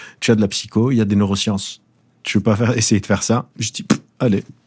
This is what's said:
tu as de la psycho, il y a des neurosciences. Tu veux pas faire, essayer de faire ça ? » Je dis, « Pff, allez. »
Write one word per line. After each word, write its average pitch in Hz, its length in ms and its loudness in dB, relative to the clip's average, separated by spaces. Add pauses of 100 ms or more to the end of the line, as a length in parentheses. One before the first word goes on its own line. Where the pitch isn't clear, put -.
(200)
tu - 100 0
as 117 40 6
de 107 80 2
la 98 60 2
psycho, 113 420 -2
il 135 60 2
y 110 40 4
a 107 60 2
des 101 100 2
neurosciences. 98 640 -2 (420)
Tu - 140 -2
veux 98 60 0
pas 107 120 2
faire, 113 220 0
essayer 110 240 2
de - 60 -8
faire 98 160 0
ça ? » - 260 0 (100)
Je 113 140 -6
dis, « - 120 -10
Pff, - 180 -2 (160)
allez. » 110 260 0 (220)